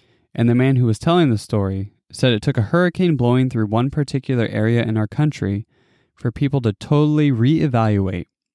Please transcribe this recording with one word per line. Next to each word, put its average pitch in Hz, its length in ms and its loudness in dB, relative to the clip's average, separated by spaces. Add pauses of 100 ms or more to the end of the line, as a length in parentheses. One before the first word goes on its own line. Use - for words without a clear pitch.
(340)
And 117 160 2
the 120 60 2
man 131 180 2
who 123 120 2
was 110 120 0
telling 165 320 2
the 107 80 0
story 98 540 -4 (180)
said 127 220 0
it 107 100 -2
took 139 160 -2
a 117 40 2
hurricane 175 520 0
blowing 127 340 2
through 117 180 -2
one 120 240 -2
particular 135 580 -2
area 113 340 0
in 110 140 -2
our 110 100 -2
country 107 640 -4 (480)
for 123 140 -6
people 139 300 -2
to 113 120 0
totally 151 600 2
reevaluate 113 920 0 (280)